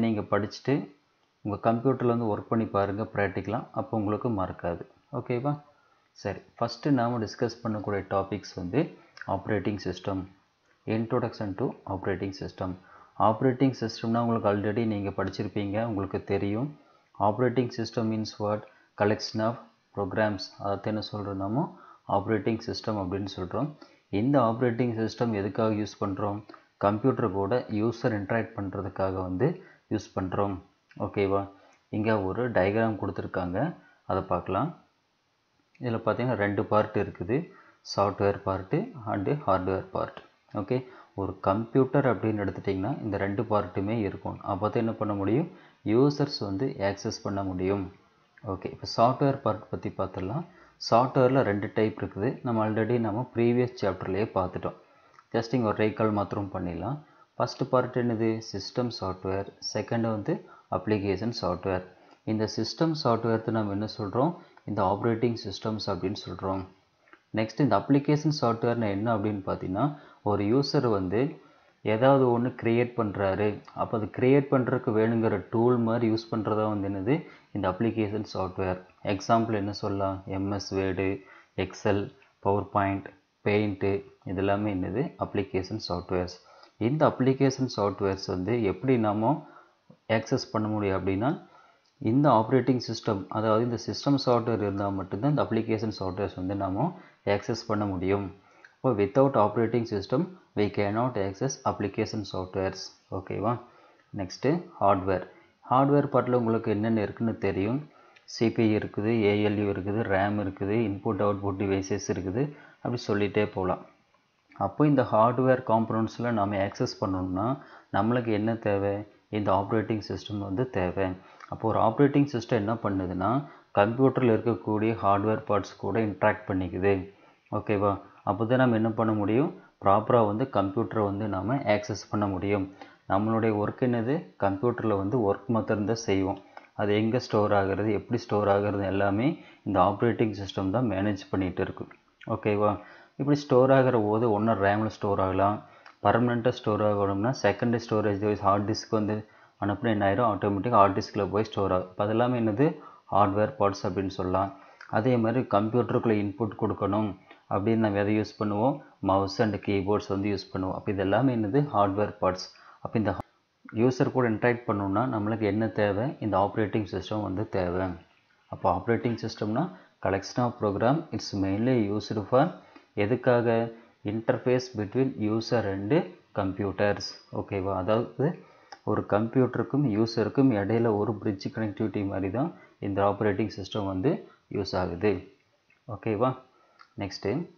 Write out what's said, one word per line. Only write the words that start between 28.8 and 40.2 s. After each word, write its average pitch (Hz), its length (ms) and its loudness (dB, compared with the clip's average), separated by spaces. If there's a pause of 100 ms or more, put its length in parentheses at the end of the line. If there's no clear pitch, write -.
வந்து 90 200 0 (460)
யூஸ் 104 220 -4
பண்றோம். 98 400 -2 (500)
ஓகேவா? 98 360 0 (560)
இங்க 107 200 2 (100)
ஒரு 98 160 -2 (140)
diagram 104 440 2
கொடுத்துருக்காங்க, 95 560 -4 (540)
அதை 95 100 0 (100)
பார்க்கலாம். 95 380 -2 (1120)
இதுல 117 260 -4
பாத்தீங்கன்னா 117 360 0
ரெண்டு 101 280 0
part 104 320 2
இருக்குது, 95 340 -4 (560)
software 101 540 2
part 95 300 -2 (360)
and 98 160 -2 (180)
hardware 92 480 0
part. - 240 -6 (420)